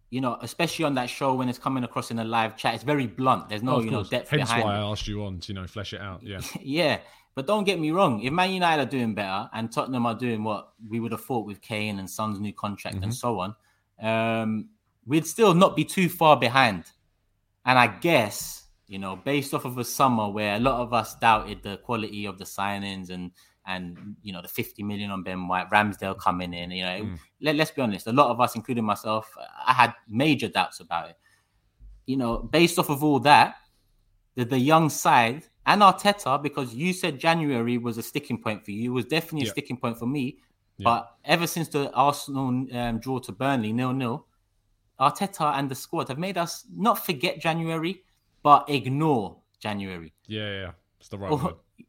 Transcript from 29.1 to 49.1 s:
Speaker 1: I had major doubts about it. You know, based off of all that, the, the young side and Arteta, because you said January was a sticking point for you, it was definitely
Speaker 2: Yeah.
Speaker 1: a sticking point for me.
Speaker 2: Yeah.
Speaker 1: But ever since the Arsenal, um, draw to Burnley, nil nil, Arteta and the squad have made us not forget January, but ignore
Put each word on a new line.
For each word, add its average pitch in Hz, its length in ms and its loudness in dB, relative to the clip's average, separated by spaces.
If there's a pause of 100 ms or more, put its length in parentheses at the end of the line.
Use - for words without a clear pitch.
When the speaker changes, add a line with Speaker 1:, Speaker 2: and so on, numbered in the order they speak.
Speaker 1:
I 127 80 2
had 120 220 6 (140)
major 120 400 2
doubts 90 320 -2
about 85 300 -6
it. 85 60 -20 (920)
You 131 100 -4
know, 117 220 -2
based 165 420 4
off - 100 0
of 143 140 0
all 143 160 6
that, 135 340 8 (800)
the, 123 100 0
the 127 140 0
young 156 320 6
side 135 540 4 (220)
and 190 160 8
Arteta, 185 600 4
because 139 320 -4
you 165 180 0
said 165 280 -4
January 143 580 2
was 117 200 -4
a 113 40 -8
sticking 123 400 -6
point 107 220 -4
for - 80 -12
you, 117 180 -4
it 123 40 -4
was 123 100 0
definitely 156 380 -2
Speaker 2:
Yeah. 113 80 -2
Speaker 1:
a - 20 -12
sticking 143 240 -8
point 117 220 -6
for 117 80 -6
me. 135 320 -4 (400)
Speaker 2:
Yeah. 98 60 -10
Speaker 1:
But - 300 0 (100)
ever 170 220 2
since 160 220 -4
the 143 240 -2
Arsenal, 135 760 0 (100)
um, 120 220 -2
draw 131 220 -4
to - 100 -14
Burnley, 120 420 0
nil 127 200 0
nil, 131 340 -4 (720)
Arteta 147 600 0
and 139 120 -2
the 135 40 -6
squad 151 340 -6
have 135 100 -6
made 185 200 -6
us - 360 -6
not 202 300 0
forget 156 360 -4
January, 165 640 -2 (400)
but 147 260 8
ignore 131 680 2 (240)